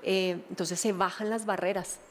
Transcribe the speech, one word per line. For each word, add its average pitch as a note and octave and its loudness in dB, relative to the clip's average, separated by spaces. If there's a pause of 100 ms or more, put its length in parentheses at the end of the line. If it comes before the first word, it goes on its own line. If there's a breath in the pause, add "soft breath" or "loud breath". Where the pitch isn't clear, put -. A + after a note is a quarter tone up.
Eh, F#3 2 (120)
entonces F3 -2
se A3 2
bajan F#3+ 0
las A3 -2
barreras F#3+ -2 (120)